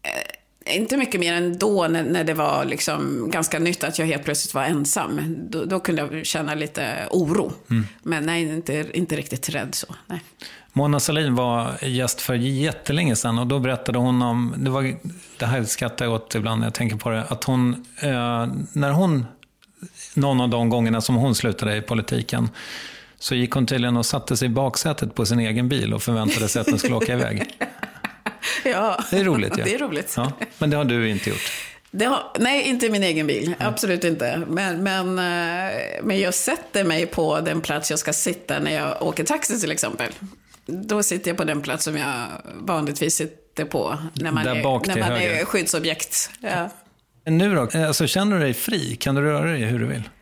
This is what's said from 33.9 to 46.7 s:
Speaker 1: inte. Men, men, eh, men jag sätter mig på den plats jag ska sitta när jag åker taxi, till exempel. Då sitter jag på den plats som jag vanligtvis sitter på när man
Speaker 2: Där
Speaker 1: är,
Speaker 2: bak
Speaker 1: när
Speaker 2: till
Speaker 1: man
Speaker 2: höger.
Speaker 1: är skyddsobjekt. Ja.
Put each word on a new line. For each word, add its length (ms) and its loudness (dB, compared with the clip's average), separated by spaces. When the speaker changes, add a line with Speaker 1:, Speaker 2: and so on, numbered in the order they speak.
Speaker 1:
inte. 440 0
Men, 360 -2
men, 240 0
eh, 540 0
men 160 2
jag 140 2
sätter 500 0
mig 220 2
på 360 0
den 200 0
plats 280 -2
jag 100 0
ska 140 -2
sitta 460 -2
när 120 0
jag 300 -2
åker 220 0
taxi, 360 0
till 120 -2
exempel. 400 -2
Då 380 -2
sitter 280 -2
jag 60 -2
på 60 0
den 180 -2
plats 220 -4
som 140 -2
jag 280 -4
vanligtvis 600 0
sitter 500 -6
på 320 -2
när 180 -2
man 140 2
Speaker 2:
Där 100 0
Speaker 1:
är, 80 -2
Speaker 2:
bak 240 2
Speaker 1:
när 60 0
Speaker 2:
till 100 2
Speaker 1:
man 80 2
Speaker 2:
höger. 300 0
Speaker 1:
är 40 0
skyddsobjekt. 840 -2
Ja. 300 -4